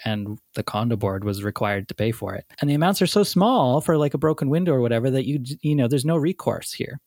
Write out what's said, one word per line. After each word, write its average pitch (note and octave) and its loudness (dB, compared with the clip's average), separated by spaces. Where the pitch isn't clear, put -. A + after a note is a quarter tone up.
and G#2+ -4
the - -4
condo A2+ -2
board F#2+ -2
was G2+ -2
required G2+ -2
to - -12
pay A2 0
for A2 -6
it. - -10
And D3 0
the C#3+ 2
amounts E3+ 2
are F3+ 4
so G#3 4
small F3+ 4
for, D#3+ 2
like, D3 2
a D3 0
broken D3+ 0
window E3 2
or B2+ 2
whatever A#2 2
that C3 0
you C#3+ -2
j-, C3 -8
you D3+ 0
know, C3 2
there's C3 0
no E3 2
recourse - -2
here. - -8